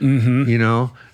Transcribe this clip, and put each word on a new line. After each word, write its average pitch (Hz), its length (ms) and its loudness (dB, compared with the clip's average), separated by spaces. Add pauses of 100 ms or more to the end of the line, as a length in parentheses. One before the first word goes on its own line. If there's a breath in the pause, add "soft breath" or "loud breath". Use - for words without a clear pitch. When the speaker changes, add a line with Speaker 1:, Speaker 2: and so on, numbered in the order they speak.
Speaker 1:
Mm-hmm. 131 480 0
Speaker 2:
you 117 80 2
know, 117 340 -2 (220 loud breath)